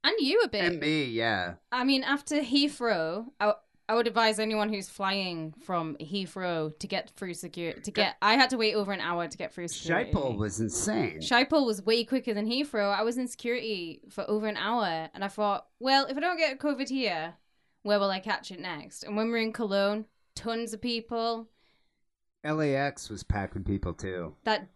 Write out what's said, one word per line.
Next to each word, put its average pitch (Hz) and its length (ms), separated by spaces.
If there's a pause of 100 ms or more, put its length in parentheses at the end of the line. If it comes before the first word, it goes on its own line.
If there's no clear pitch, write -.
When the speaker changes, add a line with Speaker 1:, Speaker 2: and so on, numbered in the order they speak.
Speaker 1:
And 339 160
you 302 220
a 339 60
bit. 202 160
Speaker 2:
And 175 160
me, 151 260
yeah. 110 500 (160)
Speaker 1:
I 247 120
mean, 269 200
after 294 380
Heathrow, 233 840 (160)
I, 208 120 (360)
I 226 60
would 226 120
advise 220 320
anyone 214 320
who's 196 180
flying 180 720
from 165 380
Heathrow 170 800
to 190 80
get - 240
through 185 240
security. 170 460
To 208 100
get, 202 300
I 214 140
had 262 160
to 262 60
wait 220 180
over 202 180
an 185 80
hour 170 280
to - 80
get - 160
through 175 160
security. 165 420
Speaker 2:
Schiphol 131 260
was 101 220
insane. 107 600
Speaker 1:
Schiphol 262 460
was 208 200
way 226 200
quicker 254 280
than 208 140
Heathrow. 233 460
I 202 100
was 233 140
in 254 120
security 220 800
for - 200
over 214 180
an 208 100
hour, 180 560
and 190 100
I 196 60
thought, 202 380 (120)
"Well, 269 260
if 269 120
I - 20
don't 349 180
get 285 220
covid 277 300
here, 180 460 (480)
where 208 160
will 196 100
I 190 100
catch 190 320
it 180 80
next?" 175 460
And 202 100
when 220 120
we 233 40
were 233 60
in 220 160
Cologne, 208 520 (300)
tons 226 380
of 208 80
people. 226 680 (960)
Speaker 2:
L 156 180
A 143 140
X 139 340
was 101 140
packed 98 320
with 95 100
people, 98 280
too. 90 500
Speaker 1:
That 202 320